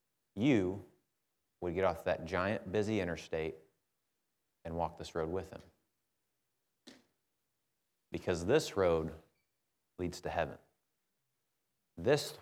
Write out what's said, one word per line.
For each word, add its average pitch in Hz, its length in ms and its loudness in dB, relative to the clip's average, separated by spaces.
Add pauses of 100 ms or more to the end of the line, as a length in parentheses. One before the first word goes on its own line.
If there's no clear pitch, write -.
(380)
you 101 440 4 (760)
would 87 160 -2
get 95 80 2
off 85 200 2
that 85 220 0
giant 92 460 -2
busy 107 300 2
interstate 82 520 -4 (1120)
and 82 80 -8
walk 82 240 -4
this - 160 -12
road 80 160 -2
with 87 220 -4
him. - 100 -14 (2500)
Because 85 360 0
this 147 280 2
road 82 360 4 (880)
leads 87 220 -6
to - 80 -6
heaven. 80 260 -2 (1400)
This 143 420 2